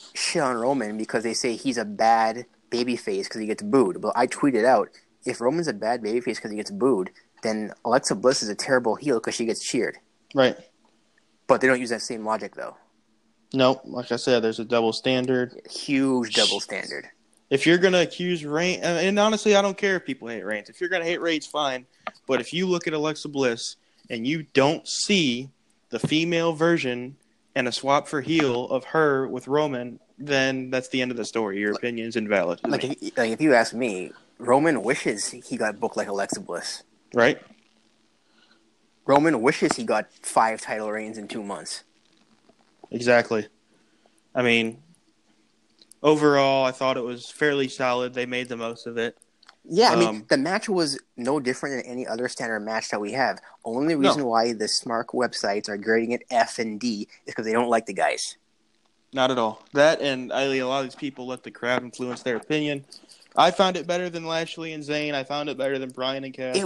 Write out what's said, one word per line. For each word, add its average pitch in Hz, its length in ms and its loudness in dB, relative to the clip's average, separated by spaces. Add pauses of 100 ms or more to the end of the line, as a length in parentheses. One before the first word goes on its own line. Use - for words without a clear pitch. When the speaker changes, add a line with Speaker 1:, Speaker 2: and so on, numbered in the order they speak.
(140)
Speaker 1:
shit - 280 0
on 127 140 2
Roman 117 400 0
because 110 260 -2
they 113 120 -2
say 117 220 0
he's 123 200 -4
a 117 80 -2
bad 113 600 2 (240)
babyface 113 580 -2
'cause 113 120 -8
he 107 60 -4
gets 107 160 -4
booed. 104 380 4
But 104 160 -2
I 123 100 4
tweeted 123 380 2
out, 123 240 6 (360)
if 120 160 -6
Roman's 156 280 0
a 131 60 -2
bad 110 280 -2
babyface 113 380 -4
'cause 113 100 -10
he 107 60 -8
gets 104 140 -8
booed, 101 400 2 (320)
then 107 300 -4 (120)
Alexa 127 300 2
Bliss 123 280 2
is 110 60 -6
a 104 60 -4
terrible 120 400 0
heel 131 260 0
'cause 113 140 -6
she 120 100 -2
gets 110 180 -4
cheered. - 360 -4 (360)
Speaker 2:
Right. 131 220 4 (920)
Speaker 1:
But 120 120 4
they 131 60 2
don't 131 140 4
use 120 100 -4
that 113 100 -4
same 113 240 -8
logic, 107 300 -4
though. 60 220 -12 (760)
Speaker 2:
Nope. 131 320 4
Like 120 280 -6
I 120 40 0
said, 120 260 2
there's 113 180 -2
a 113 40 -4
double 113 300 2
standard. 127 720 0
Speaker 1:
Huge 135 680 0
double 101 260 2
standard. - 500 -10 (400)
Speaker 2:
If 139 160 2
you're 170 120 6
gonna 180 220 6
accuse 170 460 -2
Reign-, 160 340 -2
and, 170 260 0
and 202 120 2
honestly, 208 380 4
I 196 60 8
don't 196 140 0
care 196 200 0
if 175 100 -6
people 127 220 -8
hate 113 160 -8
Reigns. 104 260 -6
If - 100 -14
you're 175 80 -4
gonna 170 160 -2
hate 165 160 -2
Reigns, 165 260 0
fine. 131 400 -4 (400)
But 127 140 2
if 120 140 -8
you 180 120 0
look 175 200 -2
at 165 80 -4
Alexa 151 340 -4
Bliss 135 480 -2 (320)
and 117 180 -6
you 156 180 -2 (100)
don't 139 340 4
see 135 640 2 (400)
the 117 80 -4
female 165 560 0
version 139 600 0 (380)
and 127 140 0
a 117 40 -4
swap 143 360 0
for 147 140 -4
heel 139 480 0
of 131 140 -2
her 139 440 2
with 123 200 -8
Roman, 131 520 -2 (180)
then 131 520 0
that's 127 180 -2
the 131 140 0
end 123 80 -2
of 120 80 -4
the 110 80 -2
story. 104 320 -2
Your 104 140 0
Speaker 1:
Like, - 100 -4
Speaker 2:
opinion's 117 340 -4
invalid 98 440 0
to - 100 -4
Speaker 1:
like, - 140 -2
Speaker 2:
me. 131 180 -4
Speaker 1:
if, 101 160 -8
like, 117 140 2
if 113 100 -4
you 156 100 6
ask 113 220 6
me, 104 380 -4 (260)
Roman 131 440 4
wishes 120 460 -2
he 123 300 -10
got 107 200 -2
booked 113 200 -4
like 98 100 -2
Alexa 98 320 -4
Bliss. - 440 -10 (280)
Speaker 2:
Right. 123 260 4 (1700)
Speaker 1:
Roman 143 380 4
wishes 156 340 2
he 120 80 -6
got 110 260 -2 (120)
five 113 400 0
title 110 280 -6
reigns 110 280 -8
in 104 100 -12
two 117 140 -8
months. 92 420 -10 (1080)
Speaker 2:
Exactly. 117 580 2 (840)
I 135 60 0
mean, 117 420 2 (1200)
overall, 143 640 6
I 127 80 2
thought 131 240 0
it 127 80 -4
was 123 260 -8
fairly 143 380 0
solid. 123 460 -2
They 123 120 -4
made 123 220 -4
the 123 80 -8
most 117 300 -8
of 117 120 -8
it. 117 180 -2 (480)
Speaker 1:
Yeah, 214 280 4
I 233 40 4
mean, - 120 4
Speaker 2:
Um, - 200 -8
Speaker 1:
the - 100 4
match 180 300 -2
was 156 300 0 (180)
no 127 220 -2
different 135 380 -4
than 123 160 -8
any 123 140 -6
other 120 220 -4
standard 113 320 -6
match 110 300 -4
that 110 100 -2
we 104 120 -4
have. 117 260 0 (260)
Only 135 300 0
Speaker 2:
No. 139 140 4
Speaker 1:
reason 143 180 2
why 113 280 2
the 107 120 -4
smart 117 420 -4
websites 110 600 -2
are 101 80 -6
grading 113 340 2
it 120 200 -4
F 117 280 0
and 110 220 -4
D 110 260 -4 (200)
is 104 80 -10
'cause 113 100 -6
they 110 80 -2
don't 120 160 4
like 113 180 2
the 107 60 -8
guys. 78 440 -2 (760)
Speaker 2:
Not 131 180 2
at 127 80 0
all. 110 240 -2 (100)
That 147 280 6
and, 131 320 -4
I 135 160 0
mean, 135 140 0
a 127 40 -2
lot 135 140 -2
of 135 60 -4
these 123 100 -14
people 131 320 -10
let 127 160 -10
the 117 80 -12
crowd 123 320 -2
influence 123 380 -8
their 123 140 -2
opinion. 147 480 -4 (520)
I 165 160 6
found 185 240 2
it 170 100 -6
better 180 240 -2
than 165 160 -10
Lashley 165 460 -6
and 156 100 -10
Zayn. 147 320 -2
I 135 80 -2
found 147 260 -6
it 135 80 -6
better 135 220 -2
than 131 120 -8
Bryan 135 340 -4
and 131 100 -12
Cass. 127 220 -4
Speaker 1:
It 196 40 2
Speaker 2:
That's 202 60 -4